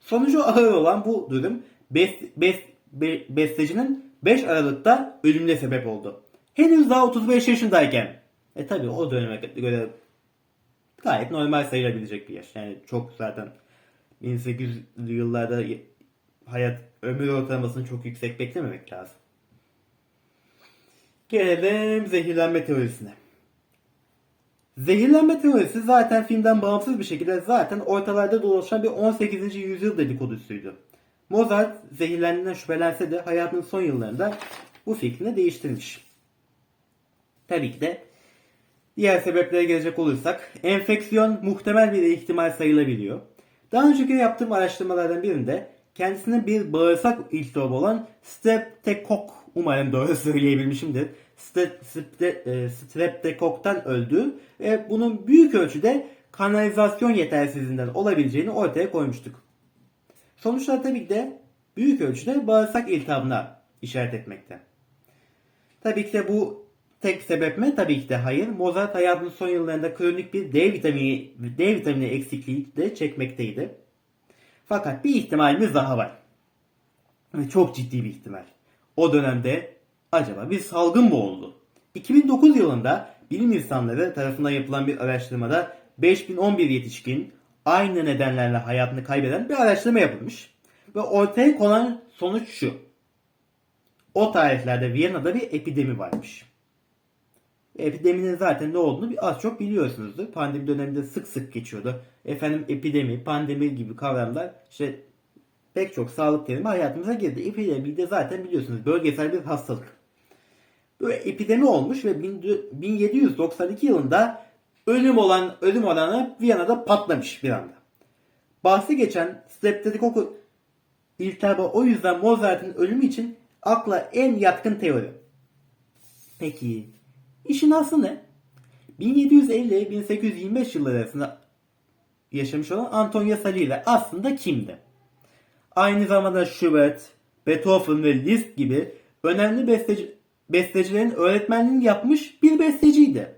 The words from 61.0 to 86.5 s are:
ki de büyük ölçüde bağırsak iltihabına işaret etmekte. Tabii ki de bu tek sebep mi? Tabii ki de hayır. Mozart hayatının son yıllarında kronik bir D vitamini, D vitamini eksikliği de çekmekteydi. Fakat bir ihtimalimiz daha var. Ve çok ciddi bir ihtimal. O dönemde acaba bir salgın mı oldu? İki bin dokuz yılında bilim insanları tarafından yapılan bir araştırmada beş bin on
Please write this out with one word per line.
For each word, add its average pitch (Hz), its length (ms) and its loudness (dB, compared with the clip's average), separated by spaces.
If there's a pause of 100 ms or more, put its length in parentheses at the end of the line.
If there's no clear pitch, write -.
ki - 60 -14
de 226 320 -4 (360)
büyük 277 240 2
ölçüde 214 460 -2
bağırsak 220 440 2
iltihabına 135 720 -4 (220)
işaret 123 320 -4
etmekte. 95 460 -16 (1200)
Tabii 214 260 -2
ki - 60 -12
de 202 160 -2
bu 208 380 -4 (340)
tek 190 220 -2
sebep 160 360 -2
mi? 277 180 0
Tabii 156 240 0
ki - 80 -14
de 127 80 -2
hayır. 135 320 -2
Mozart 190 460 -2
hayatının 175 360 0
son 185 180 -8
yıllarında 165 460 -2
kronik 180 400 -2
bir 170 180 -4
D 180 200 4
vitamini, 135 600 -2 (260)
D 196 180 4
vitamini 139 280 -2
eksikliği 135 720 -6
de 190 180 -2
çekmekteydi. 127 800 -6 (920)
Fakat 196 380 -4
bir 285 100 2
ihtimalimiz 151 600 2
daha 135 240 0
var. 95 200 -6 (1160)
Ve 143 140 -4
çok - 280 2
ciddi 123 280 -6
bir 107 60 -8
ihtimal. 95 340 -16 (520)
O 156 160 4
dönemde 135 640 0 (360)
acaba 117 380 -2
bir 190 100 -2
salgın 175 440 2
mı 196 100 6
oldu? 95 420 -4 (380)
İki 247 200 -4
bin 285 140 4
dokuz 269 280 6
yılında 139 580 0 (160)
bilim 226 220 2
insanları 135 640 -2
tarafından 143 360 -2
yapılan 139 360 -2
bir 139 180 -2
araştırmada 127 720 -2 (220)
beş 185 300 2
bin 185 80 -8
on 196 220 2